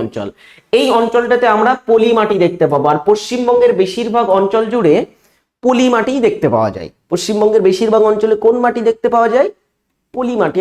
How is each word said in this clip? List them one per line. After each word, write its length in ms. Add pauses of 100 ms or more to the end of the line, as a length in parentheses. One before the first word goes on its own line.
অঞ্চল। 260 (520)
এই 80 (120)
অঞ্চলটাতে 460 (100)
আমরা 160 (180)
পলি 280
মাটি 180 (100)
দেখতে 260
পাবো। 200
আর 160
পশ্চিমবঙ্গের 640 (100)
বেশিরভাগ 480
অঞ্চল 340 (100)
জুড়ে 220 (680)
পলি 260
মাটিই 380
দেখতে 260
পাওয়া 220
যায়। 140 (220)
পশ্চিমবঙ্গের 560
বেশিরভাগ 360
অঞ্চলে 320 (100)
কোন 180
মাটি 260
দেখতে 200
পাওয়া 260
যায়? 140 (640)
পলি 220
মাটি 260